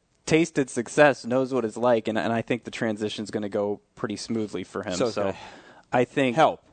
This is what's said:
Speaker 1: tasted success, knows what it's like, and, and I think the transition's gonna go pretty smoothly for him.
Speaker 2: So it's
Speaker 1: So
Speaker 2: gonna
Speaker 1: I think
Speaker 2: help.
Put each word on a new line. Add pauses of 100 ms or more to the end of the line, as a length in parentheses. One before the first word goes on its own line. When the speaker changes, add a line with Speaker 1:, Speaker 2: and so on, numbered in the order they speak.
(260)
Speaker 1:
tasted
success,
knows
what
it's
like,
and,
and
I
think
the
transition's
gonna
go (140)
pretty
smoothly
for
him.
Speaker 2:
So
it's
Speaker 1:
So
Speaker 2:
gonna (540)
Speaker 1:
I
think
Speaker 2:
help. (100)